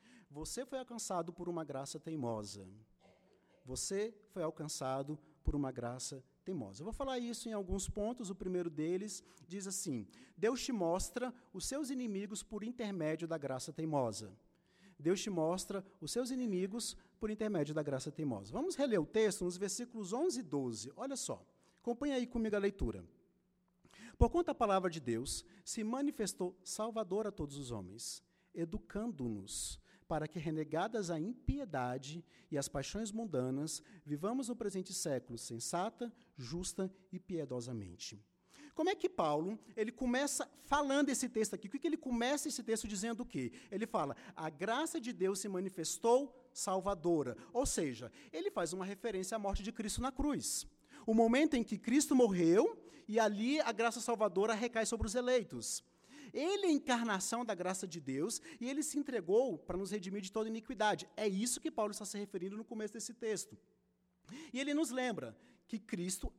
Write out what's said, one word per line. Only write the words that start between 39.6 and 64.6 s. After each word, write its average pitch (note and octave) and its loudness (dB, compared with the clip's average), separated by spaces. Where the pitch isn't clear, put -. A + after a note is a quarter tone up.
ele A3 0
começa C4 0
falando C#4 4
esse B3+ 2
texto G#3+ 2
aqui? F#3+ -6
O - -14
que C#4+ -4
que - 0
ele D#4 0
começa C4 0
esse B3 -4
texto A3 0
dizendo G#3 -2
o B3 -4
quê? B2+ -2
Ele G#3 -2
fala, D3+ 0
"A D#3+ -4
graça A3+ 0
de A#3+ -4
Deus F#3+ 2
se G#3+ -4
manifestou G3 2
salvadora." F3 2
Ou B3+ 2
seja, B2+ -2
ele G4 -2
faz F3 -2
uma F#3 -4
referência G3 -4
à - -2
morte G3+ 0
de G#3+ -4
Cristo A3 -2
na C4 0
cruz. C4 0
O A3 6
momento A#3 8
em A#3 4
que - -4
Cristo D4 4
morreu G#3 8
e G#3+ 0
ali A3+ 4
a A#3 2
graça A3+ 2
salvadora G#3 4
recai A3+ 0
sobre A3 0
os G#3 -2
eleitos. B3 2
Ele F#4+ 2
é F4 6
a D#4 8
encarnação A#3 2
da A3 -2
graça F3+ -2
de E3 -10
Deus C#3 -2
e A#3+ -4
ele C#4 0
se - -2
entregou A#3+ 2
para F3 -6
nos F#3+ -4
redimir G3 -4
de F#3+ -8
toda A3 -2
iniquidade. A3 0
É A3 0
isso G#3 0
que D#4+ -2
Paulo G#3 0
está G#3 -8
se G3+ -8
referindo G3 -6
no A3 -8
começo G#3+ -6
desse A3+ -8
texto. - -4
E B3 -2
ele C#4+ 0